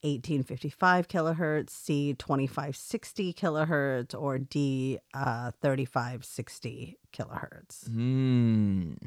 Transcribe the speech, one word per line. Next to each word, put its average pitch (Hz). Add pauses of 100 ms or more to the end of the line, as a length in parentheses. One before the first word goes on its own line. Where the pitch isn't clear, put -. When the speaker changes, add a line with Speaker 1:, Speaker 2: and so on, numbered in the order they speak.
Speaker 1:
eighteen 143
fifty-five 180
kilohertz, 160
C, 143
twenty-five 135
sixty -
kilohertz, 147
or 135
D, 135 (160)
uh, 123 (120)
thirty-five 131
sixty - (120)
kilohertz. -
Speaker 2:
Hmm. 113 (140)